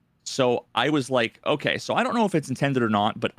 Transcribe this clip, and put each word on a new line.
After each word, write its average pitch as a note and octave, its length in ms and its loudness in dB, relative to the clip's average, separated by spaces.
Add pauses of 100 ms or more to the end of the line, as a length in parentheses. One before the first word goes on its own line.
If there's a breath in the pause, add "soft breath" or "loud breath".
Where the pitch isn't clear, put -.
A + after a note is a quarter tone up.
(240)
So B2 420 0 (100)
I B2 120 2
was D3 220 0
like, A#2+ 340 0
"Okay, C#3+ 340 0
so - 160 -4
I G3+ 100 0
don't B3+ 100 -4
know A#3 100 2
if F#3 100 0
it's C#3+ 140 0
intended C3 340 0
or A2+ 60 2
not, G#2 300 2
but A#2 200 -2